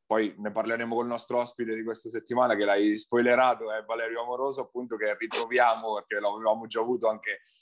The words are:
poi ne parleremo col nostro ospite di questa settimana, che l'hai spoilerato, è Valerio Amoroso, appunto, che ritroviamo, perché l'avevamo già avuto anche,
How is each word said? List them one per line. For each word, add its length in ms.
poi 320
ne 140
parleremo 440
col 120
nostro 320
ospite 360
di 80
questa 260
settimana, 460
che 80
l'hai 340
spoilerato, 760
è 100
Valerio 380
Amoroso, 400
appunto, 340
che 220
ritroviamo, 800
perché 240
l'avevamo 480
già 120
avuto 300
anche, 320